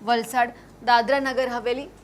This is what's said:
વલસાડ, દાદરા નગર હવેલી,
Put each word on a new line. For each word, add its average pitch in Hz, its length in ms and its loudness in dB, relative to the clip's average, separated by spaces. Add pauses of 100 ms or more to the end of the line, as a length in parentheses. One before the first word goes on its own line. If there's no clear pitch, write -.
વલસાડ, 233 460 0 (340)
દાદરા 240 360 4
નગર 262 300 -2
હવેલી, 240 380 -4 (160)